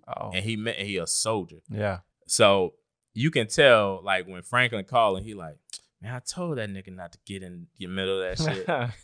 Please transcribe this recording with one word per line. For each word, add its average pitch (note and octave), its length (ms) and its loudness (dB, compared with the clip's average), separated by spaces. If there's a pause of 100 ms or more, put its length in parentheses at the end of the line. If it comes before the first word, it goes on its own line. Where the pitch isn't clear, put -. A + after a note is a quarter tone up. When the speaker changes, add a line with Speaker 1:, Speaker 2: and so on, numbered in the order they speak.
Speaker 1:
Oh. - 260 -10
Speaker 2:
and F#2 120 0
he A2+ 100 -2
me-, A2 160 -4 (140)
he G2+ 140 -4
a E2+ 60 -4
soldier. F#2+ 520 -2 (120)
Speaker 1:
Yeah. G#2 300 -4 (280)
Speaker 2:
So G2 480 4 (380)
you C#3+ 160 0
can B2+ 180 0
tell, G#2+ 540 6
like, F#2 240 0
when F#2 160 -14
Franklin A#2 440 0
calling, G#2 400 2
he A2 80 -12
like, D#2+ 240 -14 (440)
"Man, A#2+ 140 -10
I B2+ 40 -8
told E3 400 -6
that G#2+ 100 -6
nigga F#2+ 260 -12
not F2 160 -14
to - 140 -20
get G2 180 -10
in F2 240 -16 (100)
the F#2 100 -10
middle F#2+ 360 -2
of F#2 140 -4
that - 40 -2
shit." D3+ 500 -2 (120)